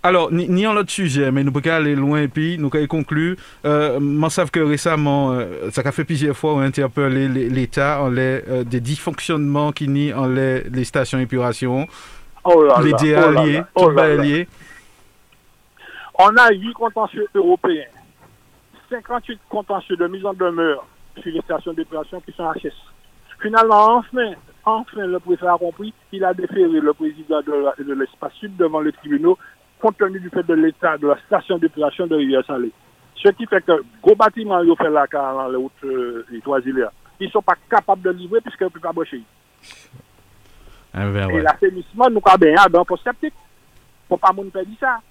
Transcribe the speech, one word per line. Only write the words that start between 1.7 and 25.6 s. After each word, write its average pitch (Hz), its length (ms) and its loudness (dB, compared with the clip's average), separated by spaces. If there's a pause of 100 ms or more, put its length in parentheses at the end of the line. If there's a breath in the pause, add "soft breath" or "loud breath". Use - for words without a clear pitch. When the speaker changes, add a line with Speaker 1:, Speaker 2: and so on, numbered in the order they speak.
Speaker 1:
aller 147 220 0
loin 143 240 0
et 143 80 0
puis 160 300 -4
nous 147 120 -2
pouvons 151 160 0
conclure. 160 480 -4 (300 loud breath)
Euh, 147 340 0
moi, 147 320 0
savent 170 220 -2
que 170 80 0
récemment, 147 720 0
euh, 90 380 -6
ça 131 140 -6
a 139 60 0
fait 156 140 -4
plusieurs 143 320 -2
fois, 151 180 -2
on 139 60 0
a 135 40 0
interpellé 135 600 -2
l'É-, 127 220 -2
l'État 139 540 -2
en 135 60 0
les, 131 380 -2
euh, 127 160 -2
des 120 160 -4
dysfonctionnements 147 920 -2
qui 143 160 -6
nient 143 240 0
en 131 140 -2
les, 131 360 0
les 127 220 -4
stations 131 340 -2
d'épuration, 127 680 -2 (560 loud breath)
Speaker 2:
Oh 170 180 8
là 135 220 8
Speaker 1:
les 151 80 4
Speaker 2:
là, - 60 2
Speaker 1:
D 151 180 4
A 156 100 6
Speaker 2:
oh 151 60 6
là 131 120 4
Speaker 1:
liés, 147 100 2
Speaker 2:
là, 165 80 -2
Speaker 1:
tout 185 200 0
Speaker 2:
oh 165 80 8
là 143 60 0
Speaker 1:
bail 147 220 4
Speaker 2:
là. 143 40 2
Speaker 1:
lié. 151 260 0 (1700 loud breath)
Speaker 2:
On 208 160 8
a 240 160 8
huit 202 220 -4
contentieux 220 600 -4
européens, 175 540 2 (1000)
cinquante-huit 240 600 -10
contentieux 196 480 -6
de 175 100 -2
mise 190 180 -8
en 196 100 -4
demeure 170 520 -2 (340)
sur 170 120 -10
les 165 80 -4
stations 165 320 -8
d'épuration 160 480 -10
qui - 100 -20
sont 170 140 -12
H 160 240 -6
S. - 60 -12 (680)
Finalement, 220 540 4
enfin, 233 380 -4 (300)
enfin, 220 400 -4
le 180 140 -4
préfet 175 300 -4
a 175 100 2
compris, 180 340 -8 (200)